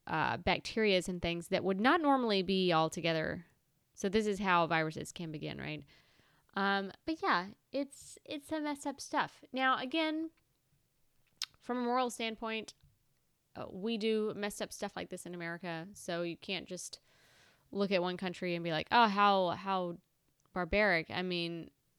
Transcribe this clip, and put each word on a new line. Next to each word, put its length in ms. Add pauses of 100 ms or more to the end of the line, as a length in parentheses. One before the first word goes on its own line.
uh, 300
bacterias 680
and 140
things 280
that 140
would 160
not 220
normally 400
be 300
all 180
together. 560 (480)
So 160
this 160
is 140
how 280
viruses 440
can 200
begin, 280
right? 240 (720)
Um, 360 (140)
but 160
yeah, 260 (240)
it's, 540
it's 240
some 140
messed 240
up 120
stuff. 440 (100)
Now, 260
again, 500 (1400)
from 120
a 20
moral 280
standpoint, 640 (840)
uh, 120
we 280
do 400
messed 240
up 100
stuff 240
like 140
this 160
in 100
America. 580
So 280
you 160
can't 280
just 360 (720)
look 200
at 100
one 140
country 400
and 80
be 80
like, 180
"Oh, 180
how, 420
how 480 (560)
barbaric." 600
I 100
mean, 460 (300)